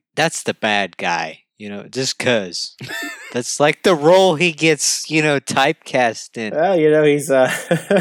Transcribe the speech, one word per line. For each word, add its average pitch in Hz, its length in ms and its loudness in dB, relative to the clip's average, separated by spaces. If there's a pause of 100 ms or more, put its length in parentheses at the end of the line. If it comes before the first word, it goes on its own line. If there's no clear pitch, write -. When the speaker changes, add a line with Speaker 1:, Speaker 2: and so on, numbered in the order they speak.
(160)
Speaker 1:
"That's 156 260 -2
the 104 120 -4
bad 101 420 -2
guy," 82 440 -6 (180)
you 104 100 -14
know, 101 180 -14
just 127 320 -6
'cause. 104 640 -4
Speaker 2:
<laughs> - 520 -14
Speaker 1:
That's, - 280 -6
like, 151 220 0
the 190 140 4
role 175 400 6
he 170 160 0
gets, 151 580 -2
you 156 100 0
know, 147 200 2
typecast 135 960 -2
in. 110 180 -8
Speaker 3:
Well, 175 240 2
you 156 100 4
know, 151 140 4
he's, 147 300 2
uh, 131 180 4 (500)